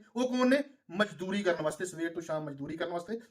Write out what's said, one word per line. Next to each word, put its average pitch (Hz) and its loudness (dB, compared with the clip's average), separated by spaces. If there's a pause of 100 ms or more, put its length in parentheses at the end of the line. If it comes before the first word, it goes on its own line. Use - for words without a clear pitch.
(160)
ਉਹ 254 2
ਕੌਣ 254 4
ਨੇ? 285 6 (280)
ਮਜ਼ਦੂਰੀ 196 0
ਕਰਨ 170 2
ਵਾਸਤੇ, 156 0
ਸਵੇਰ 170 -4
ਤੋਂ 170 -6
ਸ਼ਾਮ 156 -4
ਮਜ਼ਦੂਰੀ 143 -8
ਕਰਨ 170 -2
ਵਾਸਤੇ 185 -4 (120)